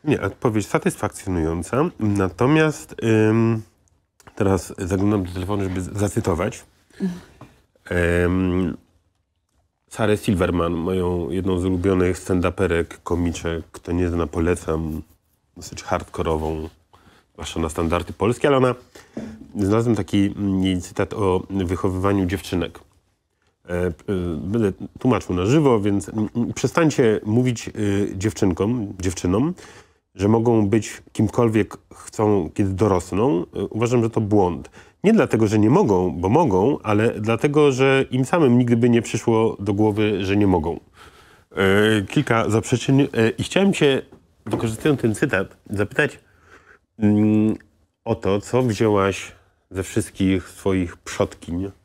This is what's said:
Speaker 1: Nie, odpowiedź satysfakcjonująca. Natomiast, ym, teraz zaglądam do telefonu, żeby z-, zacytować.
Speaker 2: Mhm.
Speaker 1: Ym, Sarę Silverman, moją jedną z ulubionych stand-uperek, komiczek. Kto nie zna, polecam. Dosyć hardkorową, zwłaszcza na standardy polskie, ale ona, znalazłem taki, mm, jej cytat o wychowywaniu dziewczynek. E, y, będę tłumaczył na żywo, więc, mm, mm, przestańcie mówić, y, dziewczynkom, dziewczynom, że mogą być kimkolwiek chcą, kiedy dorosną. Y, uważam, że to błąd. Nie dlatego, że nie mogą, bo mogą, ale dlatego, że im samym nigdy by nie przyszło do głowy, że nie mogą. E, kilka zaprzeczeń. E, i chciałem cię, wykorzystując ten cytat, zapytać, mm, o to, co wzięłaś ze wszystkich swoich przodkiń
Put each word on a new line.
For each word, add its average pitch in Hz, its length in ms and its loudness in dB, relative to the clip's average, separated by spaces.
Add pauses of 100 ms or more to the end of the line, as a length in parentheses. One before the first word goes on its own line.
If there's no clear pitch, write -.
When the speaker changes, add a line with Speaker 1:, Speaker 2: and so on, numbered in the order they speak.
Speaker 1:
Nie, 123 180 2
odpowiedź 104 440 -2
satysfakcjonująca. 90 1080 -4 (240)
Natomiast, 123 1000 0
ym, 113 600 2 (720)
teraz 95 440 0
zaglądam 98 460 0
do 90 80 -10
telefonu, 95 300 -4
żeby 92 180 -4
z-, 87 180 -8
zacytować. 101 680 -2 (360)
Speaker 2:
Mhm. 180 200 -6 (1040)
Speaker 1:
Ym, 90 520 0 (1120)
Sarę 107 260 0
Silverman, 87 560 0
moją 87 580 -2
jedną 92 280 -2
z 87 60 -2
ulubionych 92 540 2
stand-uperek, 87 680 0 (180)
komiczek. 85 680 -4
Kto - 200 -10
nie 87 160 0
zna, 85 180 -2
polecam. 80 760 -2 (540)
Dosyć - 260 -16
hardkorową, 80 880 -4 (640)
zwłaszcza 80 280 -10
na 82 80 -2
standardy 85 440 -2
polskie, 120 360 0
ale 139 80 4
ona, 127 180 2 (840)
znalazłem 107 400 2
taki, 101 400 0
mm, 95 280 0
jej 92 160 0
cytat - 340 -6
o 92 360 0
wychowywaniu 95 760 0
dziewczynek. 90 540 -6 (880)
E, 90 200 -2
y, 87 40 -4 (440)
będę 98 360 -2 (260)
tłumaczył 98 360 0
na 90 120 0
żywo, 131 340 4
więc, 101 280 -2
mm, 107 280 -4
mm, 120 160 -2
przestańcie 135 720 2
mówić, 120 440 0
y, 101 480 -2
dziewczynkom, 101 840 -2
dziewczynom, 95 540 -2 (600)
że 98 140 0
mogą 113 400 4
być 107 340 -2 (100)
kimkolwiek 110 640 0 (180)
chcą, 104 600 -2
kiedy 98 180 -2
dorosną. 104 720 0 (140)
Y, 98 80 -4
uważam, 117 380 0
że 113 80 0
to 110 100 -2
błąd. 95 500 2 (340)
Nie 214 80 6
dlatego, 120 340 4
że 107 120 2
nie 107 120 4
mogą, 104 400 4
bo 85 180 -4
mogą, 123 540 4
ale 107 380 0
dlatego, 139 520 2
że 135 380 2
im 127 140 0
samym 131 340 4
nigdy 120 180 4
by 120 140 4
nie 117 120 4
przyszło 113 580 0
do 101 140 -2
głowy, 104 500 2
że 98 120 0
nie 104 100 4
mogą. 85 340 0 (760)
E, 101 460 4
kilka 113 480 0
zaprzeczeń. 123 500 2
E, 135 60 4 (320)
i 139 40 -4
chciałem 196 300 2
cię, 139 300 2 (440)
wykorzystując 113 540 -2
ten 113 140 0
cytat, 98 420 -2 (140)
zapytać, - 480 -2 (800)
mm, 107 580 2 (480)
o 113 100 -2
to, 101 260 0
co 123 220 0
wzięłaś 104 680 0 (380)
ze 92 120 -6
wszystkich 92 680 -2
swoich 92 480 -4
przodkiń 95 760 -6 (140)